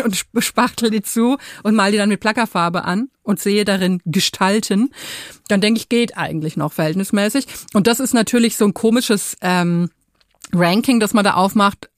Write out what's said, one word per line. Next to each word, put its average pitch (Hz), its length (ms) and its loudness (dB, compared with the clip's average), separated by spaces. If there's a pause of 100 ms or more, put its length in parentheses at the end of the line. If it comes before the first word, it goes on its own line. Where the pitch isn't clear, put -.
und 196 100 -2
sp-, - 260 -6
spachtel - 480 -2
die 214 120 -2
zu 240 360 0 (260)
und 214 120 2
mal 202 160 2
die 214 60 2
dann 202 120 2
mit 202 120 -2
Plackerfarbe 196 640 -2
an 202 240 -4 (120)
und 202 180 -2
sehe 202 260 0
darin 185 400 0
Gestalten", 202 840 0 (580)
dann 202 120 2
denke 220 180 2
ich, - 100 -12
geht 233 280 0
eigentlich 156 400 -6
noch 151 160 -2
verhältnismäßig. 196 760 -2 (260)
Und 208 140 4
das 233 120 2
ist 269 140 -4
natürlich 233 440 2
so 214 80 2
ein 202 80 2
komisches, 233 680 0
ähm, 175 480 0 (640)
Ranking, 185 460 2
das 214 140 0
man 208 120 4
da 196 80 2
aufmacht 196 640 0